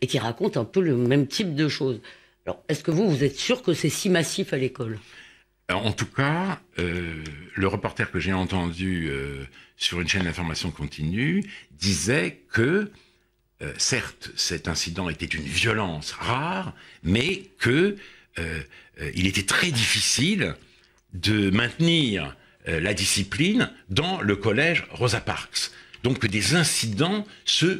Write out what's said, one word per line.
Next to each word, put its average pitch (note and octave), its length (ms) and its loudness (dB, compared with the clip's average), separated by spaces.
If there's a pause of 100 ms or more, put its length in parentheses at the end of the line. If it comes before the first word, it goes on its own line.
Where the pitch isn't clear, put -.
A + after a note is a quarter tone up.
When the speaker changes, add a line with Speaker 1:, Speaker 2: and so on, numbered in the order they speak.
Speaker 1:
et C3 40 2
qui C3 140 0
racontent A#2+ 400 0
un A2+ 40 0
peu - 160 0
le D#3+ 160 4
même B2+ 300 6
type E3+ 300 -2
de D3+ 100 2
choses. C3+ 340 -2 (460)
Alors, - 220 -6
est-ce D3 140 -2
que - 80 0
vous, F3+ 180 4
vous C#3 140 2
êtes C#3 140 2
sûr - 260 0
que E3+ 120 2
c'est D3 160 2
si - 180 -2
massif F3+ 460 2
à - 20 0
l'école ? B2 420 -4 (720)
Speaker 2:
En G#2 220 0
tout A#2 140 -2
cas, D#3+ 540 -2 (180)
euh, E2+ 440 -4 (320)
le F#2+ 140 2
reporter G2+ 420 -2
que F#2+ 80 -2
j'ai F2 140 0
entendu, F2+ 800 0
euh, C#2 340 -6 (320)
sur - 240 -2
une E2+ 80 -2
chaîne F#2+ 160 0
d'information E2 460 -4
continue F#2+ 760 -2 (280)
disait G#2 800 0
que, F3+ 400 2 (720)
euh, C#2+ 140 -6
certes, - 600 -2
cet - 320 -2
incident E2+ 420 -2
était E2 160 -6
d'une D#2+ 180 -4
violence E2+ 680 -2
rare, E3 640 -4 (280)
mais A#2+ 400 2 (160)
que... E3+ 380 4 (420)
Euh, E2 240 -6 (380)
euh, D2+ 140 -4
il F#2 120 2
était F#2+ 180 2
très F3 260 2
difficile A#2 840 2 (580)
de G2+ 380 2
maintenir, A2+ 840 2 (320)
euh, E2 120 0
la G2 140 0
discipline B2 760 0 (180)
dans D#3 320 0
le G2+ 160 2
collège C#3 540 2
Rosa A#2 300 0
Parks. - 500 -4 (320)
Donc B2+ 240 0
des G#2 280 2
incidents D#3+ 720 0 (180)
se - 220 2 (140)